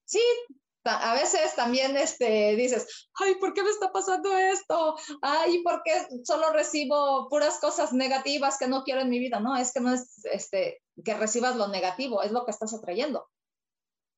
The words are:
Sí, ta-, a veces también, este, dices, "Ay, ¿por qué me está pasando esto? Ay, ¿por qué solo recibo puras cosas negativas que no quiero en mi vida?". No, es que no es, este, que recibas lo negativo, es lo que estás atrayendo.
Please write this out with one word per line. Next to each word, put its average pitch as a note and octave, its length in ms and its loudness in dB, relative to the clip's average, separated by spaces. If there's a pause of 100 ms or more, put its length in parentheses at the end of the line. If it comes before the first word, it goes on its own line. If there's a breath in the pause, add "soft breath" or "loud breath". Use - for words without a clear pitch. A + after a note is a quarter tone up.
Sí, - 160 -2 (640)
ta-, A3+ 280 -2
a - 20 2
veces D#4 420 2
también, C4 400 0
este, A3 640 2
dices, B3 580 -2
"Ay, F#4+ 200 2
¿por F#4+ 180 -2
qué G4 100 0
me G4+ 60 2
está G4+ 240 0
pasando F#4+ 440 0
esto? E4+ 600 2 (240 loud breath)
Ay, D#4+ 420 2
¿por E4 220 0
qué E4 220 0 (180)
solo D#4+ 260 2
recibo D4 760 2
puras D4 300 2
cosas D4+ 340 0
negativas C4+ 640 0
que B3+ 100 -2
no C4 160 -2
quiero C4 160 -2
en B3+ 100 0
mi B3 100 0
vida?". A#3+ 200 -2
No, B3+ 160 -2
es B3+ 160 -2
que B3+ 80 -4
no B3 140 2
es, - 320 -6
este, - 560 -4 (240)
que A3 80 -2
recibas A3+ 420 0
lo G#3 140 -2
negativo, G3 520 -2
es G#3 120 -2
lo A#3+ 100 -2
que A#3 80 -4
estás A3 220 -8
atrayendo. A3 560 -6 (880)